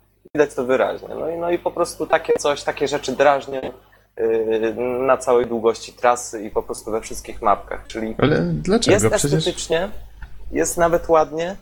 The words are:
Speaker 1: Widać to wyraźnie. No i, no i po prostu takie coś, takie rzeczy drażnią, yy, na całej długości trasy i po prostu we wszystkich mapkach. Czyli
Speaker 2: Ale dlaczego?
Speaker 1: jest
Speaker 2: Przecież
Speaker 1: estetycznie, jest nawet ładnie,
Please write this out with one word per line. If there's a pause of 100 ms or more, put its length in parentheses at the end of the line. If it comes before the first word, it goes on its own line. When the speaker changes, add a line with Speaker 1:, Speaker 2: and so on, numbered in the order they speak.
(340)
Speaker 1:
Widać
to
wyraźnie. (100)
No
i,
no
i
po
prostu
takie
coś,
takie
rzeczy
drażnią, (560)
yy, (320)
na
całej
długości
trasy
i
po
prostu
we
wszystkich
mapkach.
Czyli
Speaker 2:
Ale
dlaczego?
Speaker 1:
jest
Speaker 2:
Przecież
Speaker 1:
estetycznie, (600)
jest
nawet
ładnie,